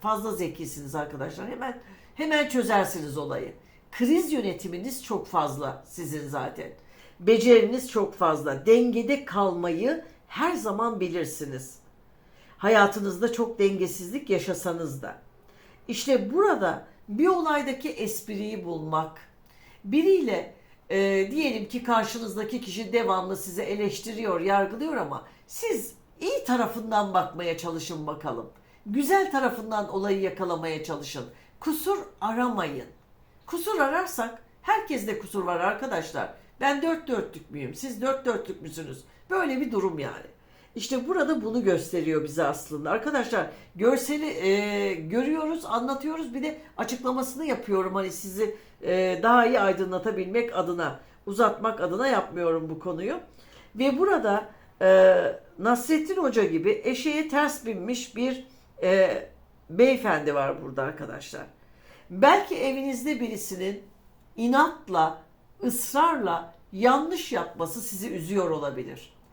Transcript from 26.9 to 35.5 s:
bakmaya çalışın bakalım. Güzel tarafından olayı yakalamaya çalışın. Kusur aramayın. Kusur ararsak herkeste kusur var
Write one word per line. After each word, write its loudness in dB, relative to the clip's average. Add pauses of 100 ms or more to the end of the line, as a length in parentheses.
bakmaya -2
çalışın -6
bakalım. -8 (360)
Güzel 2
tarafından -2
olayı 0
yakalamaya -4
çalışın. -8 (360)
Kusur -2 (220)
aramayın. -2 (600)
Kusur -2
ararsak -2 (200)
herkeste 0
kusur -6
var 0